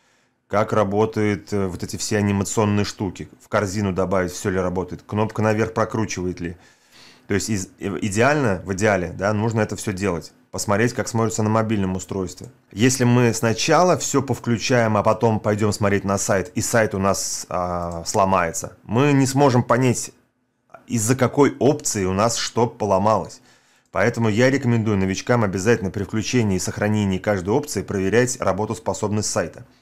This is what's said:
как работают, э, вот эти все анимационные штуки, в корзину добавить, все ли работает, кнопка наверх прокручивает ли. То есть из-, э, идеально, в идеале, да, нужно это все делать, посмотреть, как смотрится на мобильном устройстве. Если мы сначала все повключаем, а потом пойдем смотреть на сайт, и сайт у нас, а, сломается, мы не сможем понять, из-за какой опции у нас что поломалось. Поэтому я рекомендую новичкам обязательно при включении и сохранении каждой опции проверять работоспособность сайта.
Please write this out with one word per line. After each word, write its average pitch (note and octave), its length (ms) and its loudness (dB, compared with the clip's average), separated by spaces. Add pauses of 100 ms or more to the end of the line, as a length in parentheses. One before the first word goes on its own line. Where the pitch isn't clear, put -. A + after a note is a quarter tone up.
(480)
как G#2+ 240 0
работают, G#2+ 800 0
э, G2 140 0
вот F2+ 160 -8
эти G2 140 -8
все G#2+ 220 -2
анимационные G2+ 680 2
штуки, F2 440 -8 (140)
в - 60 -20
корзину G2+ 440 0
добавить, F2+ 380 0
все - 180 -6
ли F#2 100 0
работает, F2+ 440 -4
кнопка G#2+ 400 -2
наверх A2 320 0
прокручивает F#2+ 680 -4
ли. F2 160 -8 (680)
То G2+ 80 -2
есть G2 160 -2
из-, G2 180 -4 (120)
э, F#2 220 -4
идеально, A2 640 0
в F#2+ 80 -4
идеале, F#2 400 0
да, G2 200 0
нужно G#2+ 280 0
это G#2+ 140 -2
все G#2 180 -6
делать, F2+ 400 -4 (200)
посмотреть, G#2 420 0
как - 140 -4
смотрится A2+ 340 -2
на G#2+ 80 0
мобильном G#2+ 460 0
устройстве. F#2 500 -8 (240)
Если B2 320 2
мы A#2+ 320 4
сначала D3+ 640 2
все - 240 -2
повключаем, A#2+ 720 0
а G2+ 60 4
потом A2 380 2
пойдем G#2 320 2
смотреть G2+ 320 0
на G2 120 2
сайт, G2 380 0
и A#2 60 -4
сайт A2 340 2
у F#2+ 60 -2
нас, - 480 0
а, F2 580 -4
сломается, F#2+ 800 0
мы C3+ 280 2
не C3+ 140 4
сможем C3 380 4
понять, A#2+ 480 0 (760)
из-за A#2 300 0
какой B2+ 420 2
опции A#2+ 460 0
у F#2 80 0
нас A2 240 2
что - 320 0
поломалось. G2+ 720 0 (500)
Поэтому A#2 380 0
я A#2 200 4
рекомендую A#2 480 2
новичкам G2 460 0
обязательно G2+ 480 0
при G2 140 -6
включении G#2+ 540 0
и - 20 -6
сохранении G#2 580 0
каждой G2 320 -2
опции B2 320 -2
проверять G2+ 580 0
работоспособность G#2 880 -2
сайта. - 380 -4 (160)